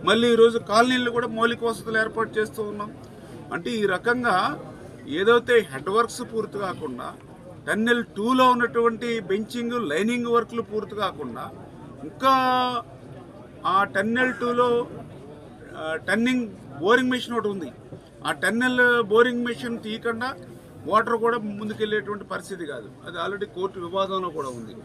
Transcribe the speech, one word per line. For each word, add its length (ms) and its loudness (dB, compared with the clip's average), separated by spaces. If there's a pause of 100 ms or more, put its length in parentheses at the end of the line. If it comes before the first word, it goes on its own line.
మళ్ళీ 280 6
ఈరోజు 260 8
కాలనీలు 520 4
కూడా 180 -2
మౌలిక 360 0
వసతులు 340 -2
ఏర్పాటు 420 0
చేస్తూ 240 -2
ఉన్నాం. 300 -8 (600)
అంటే, 160 -6
ఈ 160 0
రకంగా 760 2 (480)
ఏదైతే 680 4
హెడ్ 160 -6
వర్క్స్ 320 0 (120)
పూర్తి 260 -4
కాకుండా, 540 -6 (540)
టన్నెల్ 360 2
టూలో 480 4
ఉన్నటువంటి 680 2
బెంచింగ్, 720 -2
లైనింగ్ 360 0
వర్క్లు 360 0
పూర్తి 340 -6
కాకుండా, 560 -6 (520)
ఇంకా 280 0 (1300)
ఆ 180 4
టన్నెల్ 500 2
టూలో, 540 2 (880)
ఆ, 180 -4
టన్నింగ్ 520 0 (340)
బోరింగ్ 280 4
మెషిన్ 260 -2
ఒకటి 120 0
ఉంది. 240 -4 (540)
ఆ 60 0
టన్నెల్ 720 4
బోరింగ్ 420 4
మెషిన్ 340 -4
తీయకుండా 540 -4 (520)
వాటర్ 300 4
కూడా 220 2
ముందుకెళ్ళేటువంటి 840 -4
పరిస్థితి 420 -8
కాదు. 240 -10 (180)
అది 100 -12
already 380 -6
కోర్టు 240 -6
వివాదంలో 500 -2
కూడా 180 -6
ఉంది. 380 -10